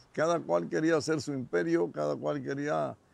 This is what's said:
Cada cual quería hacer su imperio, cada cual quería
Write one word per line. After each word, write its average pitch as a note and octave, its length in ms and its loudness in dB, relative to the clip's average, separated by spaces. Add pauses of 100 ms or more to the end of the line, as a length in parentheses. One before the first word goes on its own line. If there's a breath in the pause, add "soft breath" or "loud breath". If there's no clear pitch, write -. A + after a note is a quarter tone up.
(140)
Cada E3 260 2
cual E3 300 0
quería D#3+ 280 4
hacer D3+ 240 0
su C#3+ 120 -6
imperio, E3 580 0
cada D3+ 240 -2
cual D3 260 -4
quería C#3+ 540 -2 (180 soft breath)